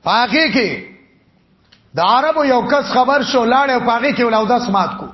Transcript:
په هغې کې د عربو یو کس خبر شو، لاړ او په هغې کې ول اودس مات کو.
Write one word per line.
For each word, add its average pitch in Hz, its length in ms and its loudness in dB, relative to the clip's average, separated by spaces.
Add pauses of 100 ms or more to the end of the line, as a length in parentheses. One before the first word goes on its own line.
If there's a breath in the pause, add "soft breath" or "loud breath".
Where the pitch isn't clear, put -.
په 165 80 -2 (100)
هغې 247 320 0
کې 220 160 0 (1300)
د 151 40 -4
عربو 277 440 2
یو 254 180 2
کس 277 320 0
خبر 254 300 2
شو، 240 220 0
لاړ 262 240 2
او 247 100 0
په 233 200 0
هغې 262 160 -2
کې 247 60 -2
ول 233 120 0
اودس 220 360 0
مات 190 280 -2
کو. - 160 -14